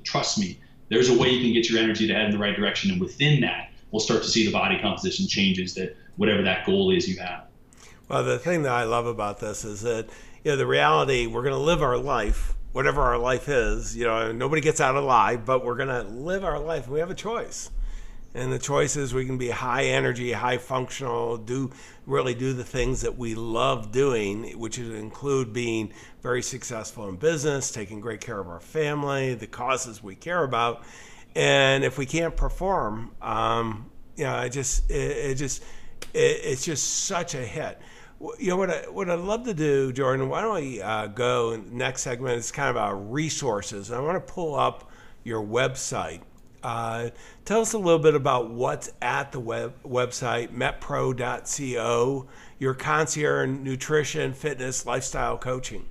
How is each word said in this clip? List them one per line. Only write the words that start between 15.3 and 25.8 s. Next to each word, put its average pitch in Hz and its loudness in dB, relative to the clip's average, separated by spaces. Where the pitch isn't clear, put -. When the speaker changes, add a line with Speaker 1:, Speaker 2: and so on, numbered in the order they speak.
Speaker 2:
but 127 2
we're 120 -2
gonna 127 -2
live 147 -4
our 151 -2
life. 147 -4
We 147 -2
have 175 -2
a 180 -6
choice. 202 -8
And 127 -4
the 127 -2
choice 143 0
is 135 -2
we 131 0
can 131 -2
be 123 -2
high 127 0
energy, 127 0
high 123 0
functional, 120 -4
do, 123 -4
really 135 0
do 131 -2
the 123 -4
things 127 0
that 117 -2
we 117 -4
love 117 0
doing, 113 0
which 113 -6
is, 117 -8
include 113 -2
being 113 -2